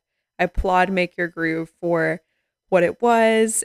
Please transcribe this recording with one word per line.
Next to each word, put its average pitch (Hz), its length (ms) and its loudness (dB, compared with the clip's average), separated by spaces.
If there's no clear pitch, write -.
I 180 60 0
applaud 180 440 -2
Make 180 280 -4
Your 175 100 -4
Groove 165 540 -6
for 165 400 -2
what 180 140 4
it - 180 -2
was 226 640 2